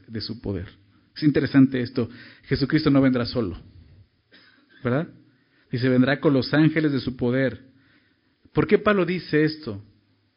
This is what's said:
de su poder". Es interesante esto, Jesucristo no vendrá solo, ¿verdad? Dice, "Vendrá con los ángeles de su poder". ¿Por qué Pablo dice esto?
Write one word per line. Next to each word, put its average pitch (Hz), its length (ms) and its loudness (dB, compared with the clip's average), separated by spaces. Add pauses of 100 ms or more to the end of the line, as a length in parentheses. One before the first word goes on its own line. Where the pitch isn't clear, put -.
de 110 100 -10
su 110 220 -12
poder". 98 260 -8 (480)
Es - 80 -6
interesante 135 580 2
esto, 117 280 -6 (340)
Jesucristo 143 460 -2
no 139 120 4
vendrá 127 240 0
solo, 104 360 -6 (1200)
¿verdad? 127 240 -4 (640)
Dice, 127 180 -2
"Vendrá 127 300 2
con 156 140 2
los 127 200 0
ángeles 156 380 2
de 135 80 -2
su 123 160 -6
poder". 123 460 -2 (920)
¿Por 151 160 0
qué 202 100 4
Pablo 202 280 0
dice 156 380 -2
esto? 117 400 -6 (520)